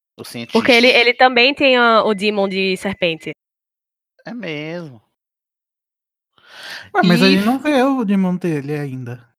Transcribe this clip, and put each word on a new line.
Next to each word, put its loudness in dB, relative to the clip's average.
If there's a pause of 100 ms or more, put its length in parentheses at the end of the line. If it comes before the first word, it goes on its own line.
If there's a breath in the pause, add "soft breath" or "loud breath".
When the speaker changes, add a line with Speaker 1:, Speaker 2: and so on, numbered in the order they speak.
(180)
Speaker 1:
O -16
cientista. -14
Speaker 2:
Porque 4
ele, 4
ele 4
também 2
tem 2
a, 4
o 0
demon -2
de -2
serpente. -6 (920)
Speaker 1:
É -14
mesmo. -12 (1900 loud breath)
Speaker 3:
Ué, 2
mas 4
Speaker 1:
E 6
Speaker 3:
aí 4
não 0
vê 0
o 0
demon 0
dele -6
ainda, -10 (140)